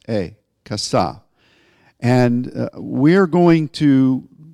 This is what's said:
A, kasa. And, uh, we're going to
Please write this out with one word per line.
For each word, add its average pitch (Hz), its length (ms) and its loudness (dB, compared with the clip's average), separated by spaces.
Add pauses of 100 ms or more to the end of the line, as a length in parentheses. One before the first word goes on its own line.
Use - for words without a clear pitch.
A, 101 260 -6 (300)
kasa. 104 560 -4 (800)
And, 123 520 0
uh, 120 200 -8
we're 165 540 0
going 165 420 2
to 131 580 0 (260)